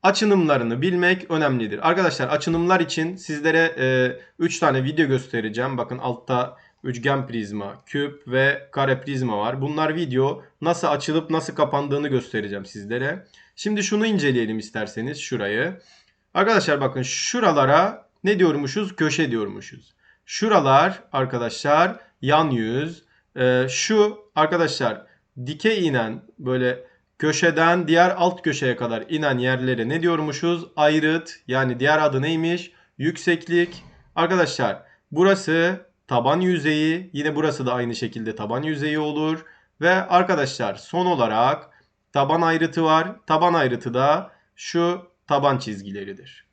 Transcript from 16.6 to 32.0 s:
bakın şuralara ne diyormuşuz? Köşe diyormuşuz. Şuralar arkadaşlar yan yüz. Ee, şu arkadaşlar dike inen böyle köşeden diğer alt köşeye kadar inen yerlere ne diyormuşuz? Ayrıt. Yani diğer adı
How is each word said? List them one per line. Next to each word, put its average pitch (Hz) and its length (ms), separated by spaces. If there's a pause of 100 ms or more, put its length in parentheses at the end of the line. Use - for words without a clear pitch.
bakın 131 220
şuralara 160 1040 (160)
ne 196 140
diyormuşuz? 165 580
Köşe 151 340
diyormuşuz. 104 640 (320)
Şuralar 175 760 (100)
arkadaşlar 139 840 (260)
yan 151 280
yüz. 127 540 (320)
Ee, 127 340
şu 208 480 (160)
arkadaşlar 156 720 (400)
dike 214 300
inen 123 460 (160)
böyle 127 460 (340)
köşeden 165 680
diğer 170 220
alt 175 320
köşeye 131 340
kadar 117 320
inen 147 300
yerlere 127 500
ne 165 140
diyormuşuz? 170 640 (100)
Ayrıt. 156 720
Yani 123 320
diğer 151 180
adı 139 240